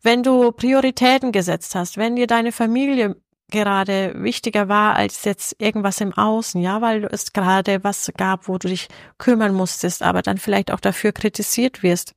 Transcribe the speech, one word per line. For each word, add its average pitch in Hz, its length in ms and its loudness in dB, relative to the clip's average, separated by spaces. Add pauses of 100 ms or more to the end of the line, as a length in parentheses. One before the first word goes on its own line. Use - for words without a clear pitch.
wenn 240 180 4
du 247 300 4
Prioritäten 262 800 2
gesetzt 180 420 -2
hast, 180 240 -6
wenn 226 180 -2
dir 240 120 0
deine 233 240 0
Familie 240 640 0 (340)
gerade 196 680 0
wichtiger 208 520 -2
war 208 280 4
als - 280 -2
jetzt - 360 -4
irgendwas 214 420 -2
im 196 120 -4
Außen, 214 480 0
ja, 190 200 -2
weil 220 240 0
es - 280 -8
gerade 190 500 2
was - 320 -4
gab, 190 320 -2
wo 185 120 -2
du 185 80 -4
dich 180 220 -4 (280)
kümmern 220 380 2
musstest, 180 480 -2
aber 180 180 2
dann 196 160 -2
vielleicht 196 340 0
auch 185 80 -2
dafür 202 340 -2
kritisiert - 680 -2
wirst 180 360 0